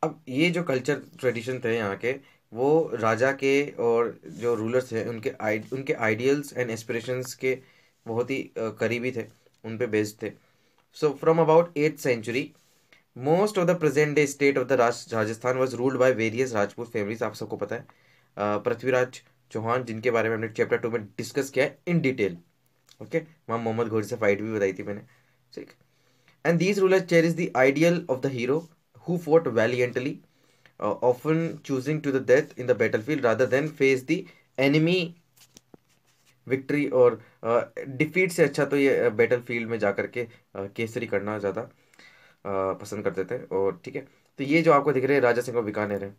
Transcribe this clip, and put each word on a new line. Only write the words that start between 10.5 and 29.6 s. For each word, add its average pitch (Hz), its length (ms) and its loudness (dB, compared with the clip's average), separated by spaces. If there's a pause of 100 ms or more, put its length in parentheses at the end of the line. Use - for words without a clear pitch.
So 151 160 0
from 156 220 2
about 160 300 6 (140)
eighth 156 280 0
century, 120 380 -2 (760)
most 170 340 2
of 190 120 0
the 175 100 4
present 151 400 2
day 143 220 2
state 139 180 4
of 131 100 0
the 127 120 0
Raj-, 120 380 0
Rajasthan 113 460 -2
was 131 140 0
ruled 127 220 0
by 127 200 6
various 113 380 -2
Rajput 104 360 -2
families। 113 320 -4
आप 107 120 -4
सबको 107 220 -8
पता 107 200 -6
है, 120 60 -10 (560)
अ, 104 200 0
पृथ्वीराज 123 640 -2 (280)
चौहान, 117 340 -2
जिनके 113 260 -2
बारे 113 180 2
में 113 80 -2
हमने 110 120 -6
चैप्टर 113 280 0
टू 113 140 -2
में 113 140 -4
डिस्कस 123 460 -6
किया 131 140 0
है - 140 -6 (100)
in 175 120 2
detail, 110 360 0 (680)
ओके। 110 160 -4
वहाँ 117 400 -6
मोहम्मद 113 300 -2
घोरी 107 180 -2
से 117 100 -8
फाइट 104 260 2
भी 110 100 -6
बताई 101 200 2
थी 92 100 -10
मैंने, 104 180 -8 (540)
ठीक। - 160 -16 (760)
And 165 160 4
these 190 220 2
rulers 185 280 4
cherish 165 260 4
the 180 180 -4
ideal 139 600 4
of 127 60 -10
the 139 160 -2
hero 127 220 0 (500)
who 170 180 -4
fought 151 260 4
valiantly, 123 600 0 (680)